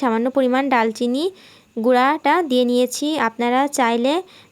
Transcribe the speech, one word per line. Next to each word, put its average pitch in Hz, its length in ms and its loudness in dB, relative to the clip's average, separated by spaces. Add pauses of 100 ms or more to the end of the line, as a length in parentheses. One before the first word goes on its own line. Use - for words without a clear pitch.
সামান্য 233 260 0 (100)
পরিমাণ 262 260 2 (100)
ডালচিনি 240 520 0 (520)
গুঁড়াটা 254 560 2 (160)
দিয়ে 247 220 2
নিয়েছি। 247 360 0 (200)
আপনারা 240 400 -2
চাইলে 240 460 0 (380)